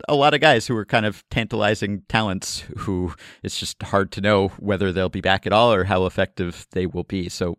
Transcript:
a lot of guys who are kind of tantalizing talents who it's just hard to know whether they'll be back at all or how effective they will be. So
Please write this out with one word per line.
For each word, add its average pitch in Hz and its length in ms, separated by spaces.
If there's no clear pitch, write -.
a 151 60
lot 143 180
of 147 80
guys 143 260
who 123 100
are 107 80
kind 110 220
of 104 220
tantalizing 104 800
talents 104 560
who 90 360
it's - 160
just - 240
hard 98 300
to - 80
know 98 280
whether 98 320
they'll 92 180
be 95 120
back 95 260
at 175 60
all 117 200
or 92 120
how 92 220
effective 92 640
they 92 160
will 87 180
be. 92 240
So 87 300